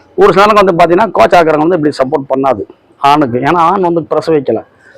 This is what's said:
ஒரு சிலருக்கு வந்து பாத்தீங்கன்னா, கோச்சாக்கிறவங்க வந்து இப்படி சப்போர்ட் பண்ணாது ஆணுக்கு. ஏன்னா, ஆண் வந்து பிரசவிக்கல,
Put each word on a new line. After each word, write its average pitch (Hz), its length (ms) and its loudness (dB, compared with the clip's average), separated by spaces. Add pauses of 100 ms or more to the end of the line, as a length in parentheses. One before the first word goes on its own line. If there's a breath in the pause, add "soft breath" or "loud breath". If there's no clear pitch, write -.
(160)
ஒரு 190 180 4
சிலருக்கு 208 320 2
வந்து 185 100 0
பாத்தீங்கன்னா, 175 440 0
கோச்சாக்கிறவங்க 160 480 2
வந்து 180 100 0
இப்படி 147 200 -2
சப்போர்ட் 135 380 -4
பண்ணாது 131 260 -2 (360)
ஆணுக்கு. 139 420 0
ஏன்னா, 143 160 -2
ஆண் 175 260 0
வந்து 170 200 -2
பிரசவிக்கல, 147 640 -4 (320 soft breath)